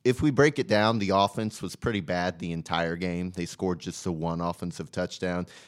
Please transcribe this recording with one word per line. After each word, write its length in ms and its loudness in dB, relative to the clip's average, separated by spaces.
if 180 4
we 80 6
break 280 4
it 100 -2
down, 300 4
the 120 0
offense 500 2
was 160 -8
pretty 240 -2
bad 380 -2
the 140 -6
entire 440 -2
game. 340 -4
They 160 -6
scored 340 -4
just 240 -10
the 80 -2
one 280 -2
offensive 500 -6
touchdown. 560 -4